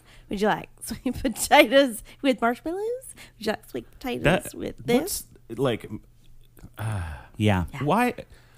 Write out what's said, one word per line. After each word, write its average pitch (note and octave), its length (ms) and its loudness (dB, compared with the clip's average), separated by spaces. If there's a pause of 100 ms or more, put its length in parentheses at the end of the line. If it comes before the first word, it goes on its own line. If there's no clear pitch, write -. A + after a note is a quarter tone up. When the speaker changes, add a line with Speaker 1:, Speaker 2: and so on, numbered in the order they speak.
(280)
Speaker 1:
Would G3+ 140 -6
you G#3+ 60 4
like E3 280 -2
<laughs> - 60 -20
sweet - 400 -6
potatoes C4 800 4 (200)
with C4 200 2
marshmallows? G4 720 -4 (240)
Would G#3+ 80 -10
you G#3+ 60 -2
like - 180 -12
sweet - 220 -10
potatoes B3 320 -8
Speaker 2:
That, - 300 2
Speaker 1:
with - 200 -10 (100)
this?" C4+ 400 0 (240)
Speaker 2:
what's, A#2 100 -10
like, B2 300 -2 (880)
uh, G#2+ 240 -6 (380)
Speaker 3:
Yeah. G2+ 340 2
Speaker 1:
Yeah. C3 120 -8
Speaker 2:
why, A3 300 2 (440)